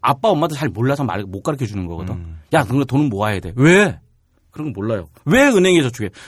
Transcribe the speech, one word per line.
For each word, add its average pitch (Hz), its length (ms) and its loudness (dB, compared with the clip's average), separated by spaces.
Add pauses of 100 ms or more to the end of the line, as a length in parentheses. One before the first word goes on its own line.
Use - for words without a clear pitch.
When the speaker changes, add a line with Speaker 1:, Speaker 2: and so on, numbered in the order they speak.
Speaker 1:
아빠, 139 300 0
엄마도 156 260 0
잘 147 120 -4
몰라서 127 360 -2
말, 101 200 -4
못 98 180 -10
가르쳐 139 240 -4
주는 98 200 -6
거거든. 85 280 -8
Speaker 2:
음. 82 260 -12 (120)
Speaker 1:
야, 151 120 4
그런 123 160 -2
거 139 40 0
돈은 139 240 0
모아야 104 320 -2
돼. 90 160 -12
왜? 165 420 4 (520)
그런 151 220 -10
거 98 80 -10
몰라요. 104 260 -4 (180)
왜 240 200 6
은행에 185 380 4
저축해? 113 280 -4 (180)